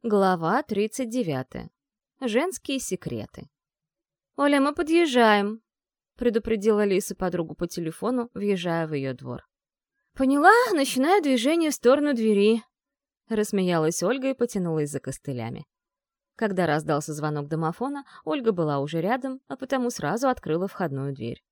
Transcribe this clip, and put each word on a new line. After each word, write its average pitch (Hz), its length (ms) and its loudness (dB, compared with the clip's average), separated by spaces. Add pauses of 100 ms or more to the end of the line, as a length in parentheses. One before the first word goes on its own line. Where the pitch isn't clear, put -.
Глава 190 540 2
тридцать 220 480 -4
девятая. 160 640 -4 (500)
Женские 269 560 -2
секреты. - 720 -8 (880)
«Оля, 285 240 4
мы 294 140 0
подъезжаем», — 240 880 4 (520)
предупредила 214 720 2
Лиса 196 300 0
подругу 170 400 -4
по 180 100 -4
телефону, 208 720 -4
въезжая 180 500 -2
в 156 80 -6
её 135 220 -4
двор. 123 320 -12 (680)
«Поняла, 285 400 6 (200)
начинаю 294 500 2
движение 294 480 2
в - 20 -4
сторону 294 400 4
двери», — 220 480 4 (680)
рассмеялась 180 760 0
Ольга 262 260 0
и 262 60 -2
потянулась 165 560 -2
за 143 80 -6
костылями. 127 680 -10 (720)
Когда 190 320 0
раздался 151 440 -2
звонок 147 360 -4
домофона, 170 580 -4 (200)
Ольга 277 260 0
была 151 300 -2
уже 156 200 -4
рядом, 262 460 -4
а 269 100 -10
потому 254 320 -2
сразу 233 400 -2
открыла 180 380 -2
входную 139 480 -6
дверь. 120 360 -10